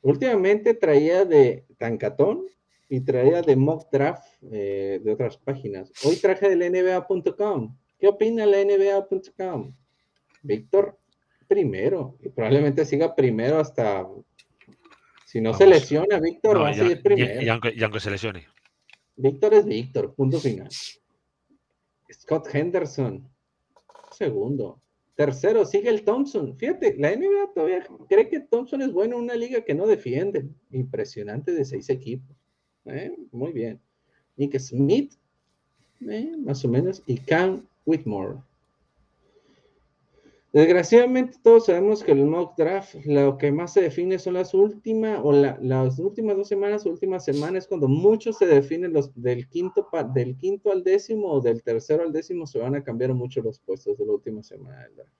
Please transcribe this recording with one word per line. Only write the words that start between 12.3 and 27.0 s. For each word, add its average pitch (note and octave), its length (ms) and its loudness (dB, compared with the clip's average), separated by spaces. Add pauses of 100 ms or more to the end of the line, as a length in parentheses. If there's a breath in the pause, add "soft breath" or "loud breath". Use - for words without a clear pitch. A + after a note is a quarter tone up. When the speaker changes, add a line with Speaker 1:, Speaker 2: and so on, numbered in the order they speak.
Speaker 1:
probablemente C#3 560 0
siga D#3+ 280 -2
primero B2+ 440 0
hasta, G#2 500 -4 (1160)
si A2+ 160 -6
no A3 100 0
se G3 120 6
Speaker 2:
Vamos. F#3 140 10
Speaker 1:
lesiona, E3 420 0
Víctor, E3+ 340 0
Speaker 2:
No, F3 80 4
Speaker 1:
va D3 60 2
a - 20 0
Speaker 2:
y C3+ 40 -2
a-, - 40 -4
Speaker 1:
seguir F3 180 2
Speaker 2:
y, - 60 -16
Speaker 1:
primero. B2+ 400 2
Speaker 2:
y A#2 80 -2
aunque, A2+ 260 -2
y A2 60 -2
aunque G#2+ 180 -2
se G#2 100 -6
lesione. G2 360 -8 (720)
Speaker 1:
Víctor C#3 380 2
es G#3 100 8
Víctor, A#2 480 -4
punto C3+ 280 0
final. G#2+ 280 -4 (1400)
Scott - 400 -6
Henderson, C#3+ 760 -4 (840)
segundo. A#2+ 680 -6 (340)
Tercero, E3 500 0
sigue G3+ 260 -2
el G#3+ 120 0
Thompson. G#3+ 560 -4
Fíjate, C#4+ 400 -2
la C#3+ 140 0